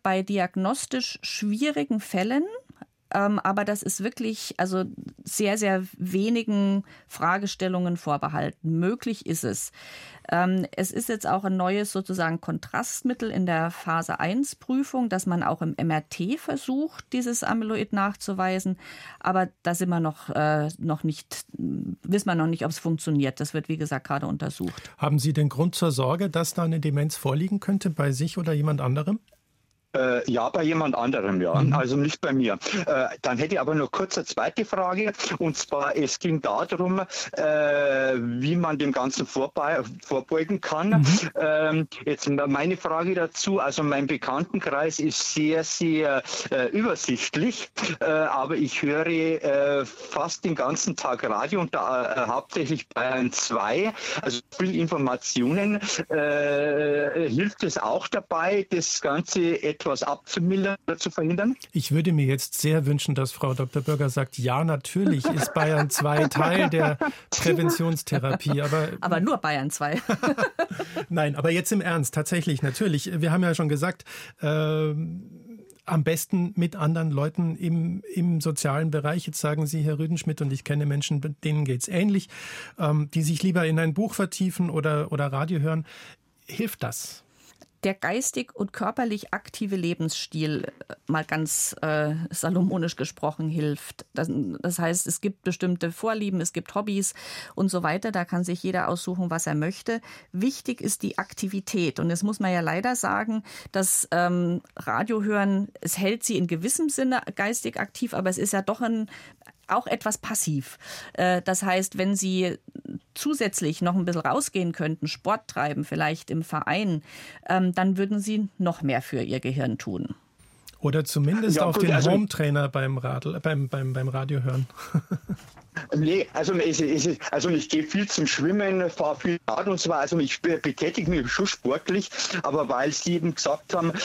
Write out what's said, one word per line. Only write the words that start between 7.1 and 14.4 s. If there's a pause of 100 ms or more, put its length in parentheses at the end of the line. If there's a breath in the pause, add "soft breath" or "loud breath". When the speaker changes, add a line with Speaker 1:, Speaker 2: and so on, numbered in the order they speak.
Speaker 1:
vorbehalten.
Möglich
ist
es. (600 loud breath)
Ähm,
es
ist
jetzt
auch
ein
neues
sozusagen
Kontrastmittel
in
der
Phase
eins